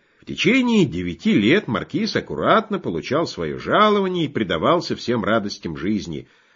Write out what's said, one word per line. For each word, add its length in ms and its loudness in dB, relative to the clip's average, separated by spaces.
в 40 -20
течение 600 2
девяти 480 -2
лет 340 4
маркиз 480 -4
аккуратно 640 0
получал 480 -2
свое 300 -6
жалование 680 2
и 40 -6
предавался 640 0
всем 280 -2
радостям 520 -2
жизни. 520 -4